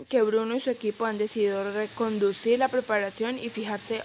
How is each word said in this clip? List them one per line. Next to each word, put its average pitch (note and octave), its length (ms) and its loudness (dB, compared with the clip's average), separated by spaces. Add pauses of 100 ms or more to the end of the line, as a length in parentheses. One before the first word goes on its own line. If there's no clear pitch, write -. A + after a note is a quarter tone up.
que A#3+ 140 4
Bruno A3 340 2
y C4 40 0
su C4 100 -2
equipo A3+ 360 -2
han G#3+ 120 -2
decidido G3+ 540 0
reconducir G#3+ 840 0
la C4 100 4
preparación A3+ 720 0
y A#3 100 -6
fijarse G#3+ 560 -4